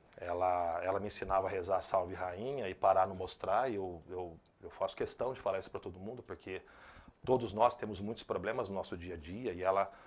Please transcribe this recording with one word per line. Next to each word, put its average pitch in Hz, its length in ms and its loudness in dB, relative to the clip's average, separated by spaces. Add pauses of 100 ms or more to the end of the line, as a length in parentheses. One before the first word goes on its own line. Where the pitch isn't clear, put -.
(160)
Ela, 87 680 2
ela 95 160 2
me 104 80 -4
ensinava 95 380 2
a 92 40 0
rezar 92 300 0
Salve 92 340 0
Rainha 98 540 -4
e 92 60 -4
parar 95 320 6
no 98 80 -6
mostrar, 95 560 0
e 104 60 -2
eu, 90 320 -6
eu, 90 280 -8 (260)
eu 87 80 -12
faço - 260 -4
questão 123 360 -2
de 123 80 -10
falar 95 200 0
isso - 100 -14
pra 98 100 -8
todo 90 180 -10
mundo, 113 260 -10
porque 92 360 -10 (640)
todos 117 280 2
nós 117 240 6
temos 104 240 -6
muitos 107 240 -6
problemas 104 440 -2
no 98 60 -6
nosso 95 220 -4
dia 87 180 -8
a - 20 -8
dia, 92 360 -6
e 87 100 -6
ela 95 280 4 (160)